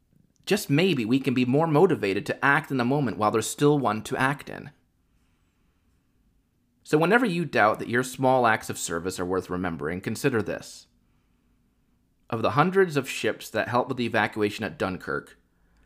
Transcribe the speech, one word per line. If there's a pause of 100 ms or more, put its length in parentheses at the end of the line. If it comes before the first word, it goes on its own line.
(440)
just
maybe,
we
can
be
more
motivated
to
act
in
the
moment
while
there's
still
one
to
act
in. (2250)
So
whenever
you
doubt
that
your
small
acts
of
service
are
worth
remembering,
consider
this. (1400)
Of
the
hundreds
of
ships
that
helped
with
the
evacuation
at
Dunkirk, (500)